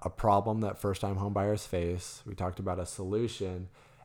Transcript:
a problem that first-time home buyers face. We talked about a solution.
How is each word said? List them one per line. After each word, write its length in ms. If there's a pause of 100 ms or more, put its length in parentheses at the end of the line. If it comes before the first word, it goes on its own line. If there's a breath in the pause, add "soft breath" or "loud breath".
a 80
problem 500
that 160
first-time 380
home 180
buyers 320
face. 600
We 100
talked 240
about 180
a 80
solution. 840 (360 soft breath)